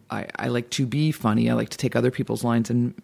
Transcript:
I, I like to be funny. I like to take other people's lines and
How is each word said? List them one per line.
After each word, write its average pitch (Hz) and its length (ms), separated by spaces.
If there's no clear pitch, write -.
I, - 180
I - 100
like 120 240
to 135 160
be 151 240
funny. 117 380
I 120 40
like 113 160
to - 80
take - 180
other 123 160
people's 117 320
lines 117 280
and 120 220